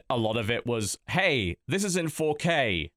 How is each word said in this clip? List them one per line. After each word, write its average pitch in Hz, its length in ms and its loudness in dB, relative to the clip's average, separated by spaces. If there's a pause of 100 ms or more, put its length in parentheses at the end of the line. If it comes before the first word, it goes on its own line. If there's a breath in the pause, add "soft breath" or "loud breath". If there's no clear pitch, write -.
(100)
a 131 60 2
lot 113 200 2
of 110 140 -2
it - 160 -2
was, 113 320 -2 (100)
"Hey, 131 480 0 (100)
this 190 180 -2
is 180 120 0
in 165 120 0
four 151 280 0
K. 117 600 0